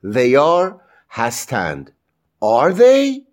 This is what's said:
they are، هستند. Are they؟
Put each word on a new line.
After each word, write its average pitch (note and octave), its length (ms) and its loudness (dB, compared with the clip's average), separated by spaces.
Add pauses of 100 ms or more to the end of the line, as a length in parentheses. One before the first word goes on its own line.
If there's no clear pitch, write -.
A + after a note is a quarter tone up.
they B2 320 0
are، F3 460 0 (280)
هستند. G2 800 -6 (500)
Are A#2+ 320 0
they؟ C4+ 480 2 (120)